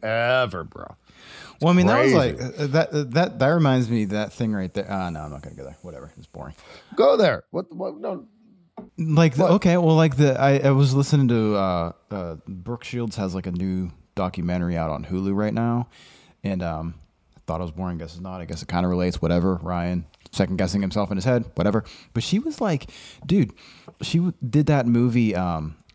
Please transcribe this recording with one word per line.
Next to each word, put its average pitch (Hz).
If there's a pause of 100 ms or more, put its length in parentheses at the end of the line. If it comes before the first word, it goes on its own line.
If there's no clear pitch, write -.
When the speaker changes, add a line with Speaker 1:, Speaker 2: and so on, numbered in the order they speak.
Speaker 1:
ever, 113
bro. - (680)
Speaker 2:
Well, 165
I 175
mean, 180
that -
was 135
Speaker 1:
Crazy. 127
Speaker 2:
like, 127
uh, 147
that, 151
uh, 147
that, 170
that 131
reminds 135
me 113
of 98
that 104
thing 113
right 95
there. 98
Ah, 95
no, 80
I'm 76
not 73
gonna 80
go 73
there. 69
Whatever. 71
It's -
boring. - (420)
Speaker 1:
Go 285
there. 151
What, 180
what, 185
no. 190 (720)
Speaker 2:
Like, 160
the, 156
Speaker 1:
What? 175
Speaker 2:
okay, 185
well, 165
like, 156
the, 139
I, 139
I 135
was 135
listening 139
to, 110
uh, 90 (200)
uh, 87 (120)
Brooke 98
Shields 117
has, 95
like, 92
a 92
new 92 (240)
documentary 87
out 82
on 73
Hulu 95
right 104
now, 117 (560)
and, 95
um, 82 (420)
I -
thought 82
it -
was 85
boring. 87
Guess 82
it's 85
not. 92
I 85
guess 82
it -
kinda 87
relates. 90
Whatever. 87
Ryan 87 (260)
second 92
guessing 98
himself 95
in 101
his 92
head. 123
Whatever. 104 (300)
But 117
she 196
was 302
like, 180 (340)
dude, 151 (480)
she -
w-, 175 (160)
did 151
that 139
movie. 117
Um, 82 (200)